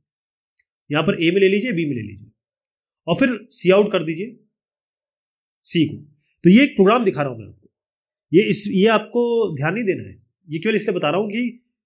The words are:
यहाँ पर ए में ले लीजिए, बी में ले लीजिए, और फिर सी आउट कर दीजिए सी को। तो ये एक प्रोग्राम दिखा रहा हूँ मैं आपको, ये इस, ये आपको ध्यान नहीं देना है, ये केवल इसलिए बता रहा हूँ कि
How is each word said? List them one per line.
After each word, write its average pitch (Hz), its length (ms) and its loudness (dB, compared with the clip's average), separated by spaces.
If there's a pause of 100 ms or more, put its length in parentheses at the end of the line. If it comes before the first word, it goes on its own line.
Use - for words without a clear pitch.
(920)
यहाँ 151 120 0
पर 180 200 0
ए 170 80 4
में 196 100 0
ले 190 80 4
लीजिए, 208 220 0
बी 165 140 -4
में 139 100 -4
ले 110 60 -6
लीजिए, 101 300 -16 (760)
और 170 80 0
फिर 254 340 -2
सी - 200 -2
आउट 208 220 4
कर 175 120 -2
दीजिए 170 360 -10 (1200)
सी 165 220 -2
को। - 100 -8 (480)
तो 175 60 6
ये 226 140 8
एक 285 60 2
प्रोग्राम 214 340 2
दिखा 147 200 -2
रहा 135 80 -4
हूँ 113 80 -14
मैं 98 80 -16
आपको, - 240 -20 (640)
ये 208 100 6
इस, 208 280 2
ये 196 160 2
आपको 226 680 -2
ध्यान 151 180 -4
नहीं 240 100 -6
देना 156 200 -4
है, 127 200 -20 (260)
ये 156 100 -8
केवल 220 160 -2
इसलिए 214 200 -2
बता 156 140 -2
रहा 170 100 -2
हूँ 214 100 -4
कि 233 300 -8 (260)